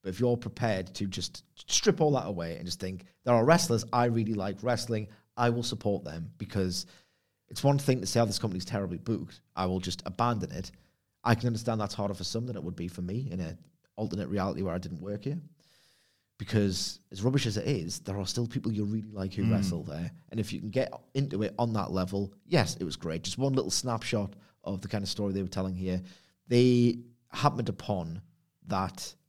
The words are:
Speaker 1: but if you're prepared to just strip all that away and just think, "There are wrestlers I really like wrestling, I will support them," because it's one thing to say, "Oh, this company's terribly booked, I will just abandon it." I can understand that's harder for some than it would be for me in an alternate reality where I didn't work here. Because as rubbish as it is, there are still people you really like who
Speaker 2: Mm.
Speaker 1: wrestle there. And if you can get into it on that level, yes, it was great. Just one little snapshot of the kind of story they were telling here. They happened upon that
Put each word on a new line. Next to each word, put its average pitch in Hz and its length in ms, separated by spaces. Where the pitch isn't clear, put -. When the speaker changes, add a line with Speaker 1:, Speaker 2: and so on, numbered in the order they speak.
Speaker 1:
but 95 80
if 92 100
you're 120 160
prepared 110 580
to 101 120
just - 380
strip - 320
all 151 120
that 110 140
away 85 300
and - 80
just 90 160
think, 92 240
"There 123 100
are 113 100
wrestlers 127 480
I 120 140
really 113 280
like 98 280
wrestling, 113 460
I 120 140
will 117 140
support - 400
them," 80 340
because 92 480
it's - 160
one 143 140
thing 131 220
to 95 60
say, - 140
"Oh, 117 60
this 104 120
company's 92 260
terribly 92 340
booked, 87 420
I 92 100
will 92 140
just 90 260
abandon 110 460
it." - 180
I 117 100
can 113 140
understand 113 320
that's 101 120
harder 101 220
for 92 100
some 117 220
than 117 100
it 82 80
would 87 120
be 87 120
for 87 140
me 110 280
in 90 100
an 85 180
alternate 101 320
reality 95 340
where 87 120
I 90 40
didn't 85 240
work 101 220
here. 147 140
Because - 600
as 98 100
rubbish 131 240
as 107 120
it - 100
is, 98 320
there 101 180
are 95 80
still 120 200
people 117 260
you 104 140
really 107 260
like 95 220
who 104 100
Speaker 2:
Mm. 110 80
Speaker 1:
wrestle 92 320
there. 80 260
And 113 100
if 107 140
you - 40
can 104 120
get 127 200
into 104 280
it - 160
on 117 160
that 98 180
level, 95 400
yes, 143 340
it 92 40
was 80 120
great. 82 280
Just 95 120
one 135 160
little 131 180
snapshot 113 600
of 95 160
the 98 80
kind 101 160
of 98 60
story 101 240
they 98 80
were 92 60
telling 92 280
here. 92 240
They 120 520
happened 127 400
upon 90 540
that 95 460